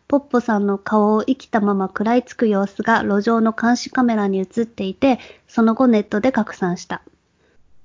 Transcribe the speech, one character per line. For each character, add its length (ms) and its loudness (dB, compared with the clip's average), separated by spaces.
ポ 80 2
ッ 40 2
ポ 200 -2
さ 180 0
ん 80 0
の 100 0
顔 380 2
を 100 0
生 120 0
き 100 -20
た 140 -2
ま 140 0
ま 120 -2
食 180 -6
ら 120 0
い 80 0
つ 100 -20
く 140 0
様 180 0
子 160 -8
が 220 2
路 180 0
上 180 0
の 120 2
監 240 0
視 140 -8
カ 120 -2
メ 140 2
ラ 100 0
に 120 -2
映 40 -2
っ 240 -4
て 180 -10
い 100 -6
て、 260 0
そ 160 -2
の 120 4
後 120 2
ネ 140 4
ッ 20 0
ト 180 -6
で 120 0
拡 240 -4
散 200 -2
し 100 -14
た。 160 -10